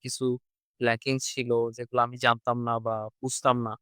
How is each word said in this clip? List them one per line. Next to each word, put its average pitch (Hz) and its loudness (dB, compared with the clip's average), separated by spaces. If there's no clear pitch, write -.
কিছু 131 -4
ল্যাকিংস 120 2
ছিল 120 -4
যেগুলো 123 -4
আমি 123 0
জানতাম 120 2
না 117 0
বা 113 -2
বুঝতাম 131 0
না। 113 -4